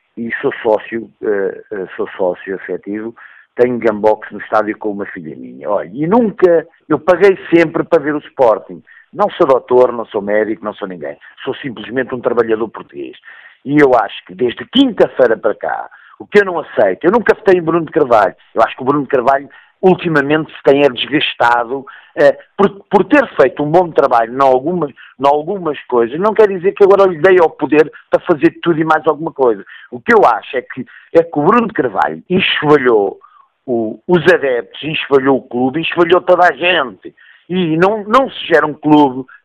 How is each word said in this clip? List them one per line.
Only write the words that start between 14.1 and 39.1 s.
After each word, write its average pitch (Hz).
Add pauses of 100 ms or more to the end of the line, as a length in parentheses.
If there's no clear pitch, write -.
que 90
desde 117
quinta-feira 175
para 110
cá, - (280)
o 107
que 208
eu 202
não 175
aceito, 110
eu 165
nunca 220
votei 185
em 175
Bruno 165
de -
Carvalho. 113 (200)
Eu 110
acho -
que -
o 123
Bruno 143
de 123
Carvalho 135 (320)
ultimamente 160
se -
tem 143
é 143
desgastado, 123 (320)
eh, 143 (180)
por, 196 (200)
por 196
ter 277 (100)
feito 135
um 147
bom 175
trabalho 123
em 135
algumas, 139
em -
algumas 151 (100)
coisas, 120
não 208
quer 214
dizer 196
que 202
agora 190
lhe 160
dei 185
ao 160
poder 151 (180)
para 170
fazer 160
tudo 165
e 165
mais 156
alguma 156
coisa. 117 (280)
O 123
que 233
eu 196
acho 113
é 123
que, 123 (280)
é 165
que 165
o 147
Bruno 226
de -
Carvalho 87
enxovalhou 127 (480)
o, 113
os 175 (100)
adeptos, 127
enxovalhou 139
o 113
clube, 131
enxovalhou 175
toda 180
a 156
gente. 135 (320)
E 170
não, 196
não 240
se -
gera 156
um 147
clube 143 (180)